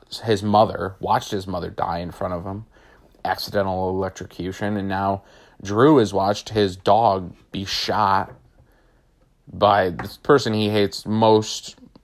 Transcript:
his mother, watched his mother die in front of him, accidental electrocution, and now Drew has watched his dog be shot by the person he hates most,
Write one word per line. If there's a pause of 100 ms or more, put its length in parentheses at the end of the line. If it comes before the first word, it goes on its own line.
(240)
his
mother,
watched
his
mother
die
in
front
of
him, (580)
accidental
electrocution,
and
now (380)
Drew
has
watched
his
dog (200)
be
shot (1120)
by
the
person
he
hates
most, (260)